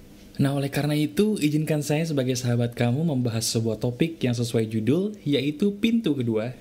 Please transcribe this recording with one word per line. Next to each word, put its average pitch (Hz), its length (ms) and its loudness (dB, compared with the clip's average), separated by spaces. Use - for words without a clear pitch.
Nah, 139 160 2
oleh 139 160 -2
karena 147 240 0
itu, 151 460 2
izinkan 151 420 2
saya 151 240 0
sebagai 131 320 0
sahabat 120 400 0
kamu 123 240 2
membahas 123 480 0
sebuah 110 320 0
topik 147 400 -2
yang 120 160 2
sesuai 117 320 0
judul, 139 560 0
yaitu 147 560 0
pintu 226 320 2
kedua 117 460 -2